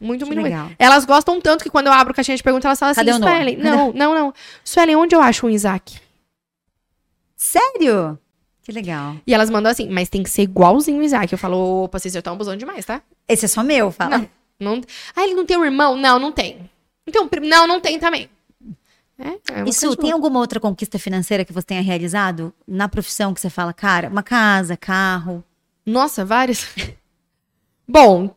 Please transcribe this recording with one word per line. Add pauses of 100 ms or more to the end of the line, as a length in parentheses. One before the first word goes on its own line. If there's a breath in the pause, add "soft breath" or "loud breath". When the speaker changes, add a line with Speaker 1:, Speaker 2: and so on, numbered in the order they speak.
Speaker 1:
Muito,
Speaker 2:
Que
Speaker 1:
muito,
Speaker 2:
legal.
Speaker 1:
muito.
Elas
gostam
tanto
que
quando
eu
abro
caixinha
de
perguntas,
elas
falam
assim,
Speaker 2:
Cadê
o
Noah?
Speaker 1:
"Suelen,
Speaker 2:
Cadê?
Speaker 1:
não,
não,
não. (320 loud breath)
Suelen,
onde
eu
acho
um
Isaac?" (1400)
Speaker 2:
Sério? (460)
Que
legal. (100)
Speaker 1:
E
elas
mandam
assim,
"Mas
tem
que
ser
igualzinho
o
Isaac."
Eu
falo,
"Opa,
vocês
já
estão
abusando
demais,
tá?" (260)
Speaker 2:
Esse
é
só
meu,
fala.
Speaker 1:
Não,
não. (340 loud breath)
"Ah,
ele
não
tem
um
irmão?"
Não,
não
tem. (380)
Então,
pri-,
não,
não
tem
também. (920)
É,
é
uma
Speaker 2:
Isso,
Speaker 1:
coisa
Speaker 2:
tem
Speaker 1:
boa.
Speaker 2:
alguma
outra
conquista
financeira
que
você
tenha
realizado (140)
na
profissão
que
você
fala,
"Cara,
uma
casa,
carro"? (420)
Speaker 1:
Nossa,
várias.
<laughs>
Bom,